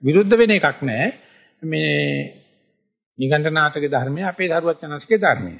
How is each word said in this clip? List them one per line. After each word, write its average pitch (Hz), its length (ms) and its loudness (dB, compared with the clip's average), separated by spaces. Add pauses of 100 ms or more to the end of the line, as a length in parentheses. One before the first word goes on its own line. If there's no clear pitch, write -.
විරුද්ධ 196 340 4
වෙන 226 140 4
එකක් 151 300 0
නෑ. 135 260 -2 (540)
මේ 156 300 -2 (1300)
නිගණ්ඨනාථගේ 151 720 0
ධර්මය 135 340 -2
අපේ 185 260 -4
සරුවචනන්සේගේ 165 760 -2
ධර්මය. 104 360 0